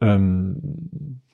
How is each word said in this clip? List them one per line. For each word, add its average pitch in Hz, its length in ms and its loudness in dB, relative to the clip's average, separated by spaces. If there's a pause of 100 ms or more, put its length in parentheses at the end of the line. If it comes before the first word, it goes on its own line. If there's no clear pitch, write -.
ähm, 98 1200 0 (120)